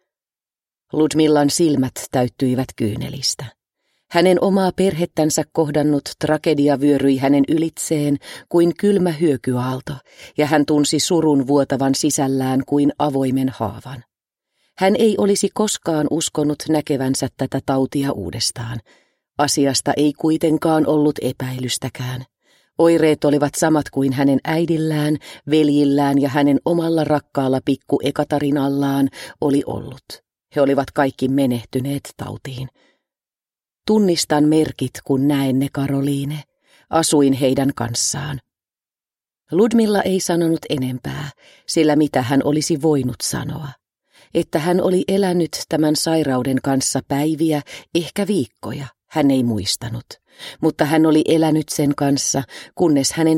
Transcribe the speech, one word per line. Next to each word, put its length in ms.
Ludmillan 560
silmät 440
täyttyivät 640
kyynelistä. 720
Hänen 320
omaa 320
perhettänsä 760
kohdannut 500
tragedia 600
vyöryi 380
hänen 300
ylitseen 720
kuin 280
kylmä 340
hyökyaalto, 840
ja 80
hän 200
tunsi 340
surun 480
vuotavan 480
sisällään 720
kuin 320
avoimen 500
haavan. 540
Hän 180
ei 220
olisi 360
koskaan 560
uskonut 600
näkevänsä 580
tätä 280
tautia 460
uudestaan. 680
Asiasta 600
ei 160
kuitenkaan 760
ollut 340
epäilystäkään. 1040
Oireet 460
olivat 340
samat 320
kuin 240
hänen 300
äidillään, 760
veljillään 720
ja 80
hänen 360
omalla 380
rakkaalla 640
pikku 380
Ekatarinallaan 1080
oli 240
ollut. 380
He 60
olivat 300
kaikki 360
menehtyneet 880
tautiin. 500
"Tunnistan 560
merkit, 480
kun 240
näen 320
ne, 120
Karoliine. 720
Asuin 440
heidän 420
kanssaan." 640
Ludmilla 500
ei 180
sanonut 500
enempää, 600
sillä 280
mitä 260
hän 220
olisi 380
voinut 420
sanoa? 440
Että 260
hän 220
oli 260
elänyt 440
tämän 260
sairauden 680
kanssa 440
päiviä, 540
ehkä 320
viikkoja, 600
hän 220
ei 120
muistanut. 640
Mutta 240
hän 200
oli 220
elänyt 420
sen 260
kanssa, 480
kunnes 360
hänen 260